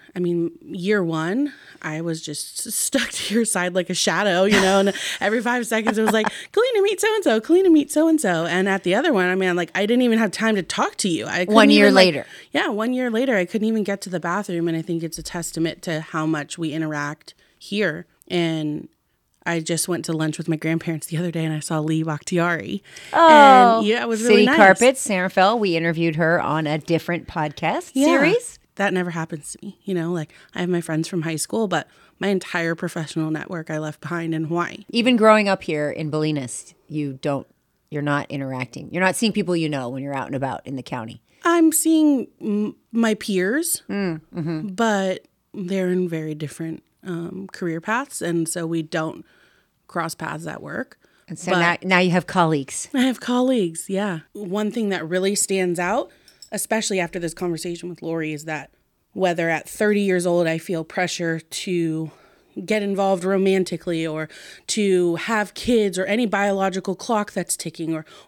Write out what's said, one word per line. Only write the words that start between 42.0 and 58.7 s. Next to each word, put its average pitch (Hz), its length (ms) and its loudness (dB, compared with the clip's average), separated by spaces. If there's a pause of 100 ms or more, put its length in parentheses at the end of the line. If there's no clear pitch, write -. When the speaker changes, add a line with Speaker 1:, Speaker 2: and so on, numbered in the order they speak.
Speaker 1:
m-, 208 340 -2 (160)
my 226 220 2
peers, 208 760 -2
Speaker 2:
Mm, 190 320 -4 (160)
mm-hmm. 165 320 -4
Speaker 1:
but 196 580 -2 (280)
they're 185 340 -2
in 180 180 2
very 160 280 -6
different, 160 480 -10 (200)
um, 180 500 -10
career 165 280 -6
paths, 233 400 -6
and 165 260 0
so 170 200 -6
we 165 160 -4
don't 160 420 -6 (600)
cross 165 280 -6
paths 160 320 -10
at - 140 -10
work. - 380 -10 (300)
Speaker 2:
And 160 100 -12
so 180 140 -4
Speaker 1:
But 180 80 4
Speaker 2:
now, 170 220 2
now 185 180 4
you 185 100 4
have 170 160 2
colleagues. 160 680 0
Speaker 1:
I 262 100 0
have 254 180 0
colleagues, 247 680 0
yeah. 190 320 -4 (140)
One 208 360 -4
thing 220 200 -2
that 170 180 -4
really 185 260 0
stands 185 440 0
out, 190 320 -2 (420)
especially 214 480 -2
after 170 180 -4
this 170 140 -4
conversation 170 560 -6
with 175 140 -14
Lori, 165 320 -4
is 147 100 -12
that 156 260 -10 (440)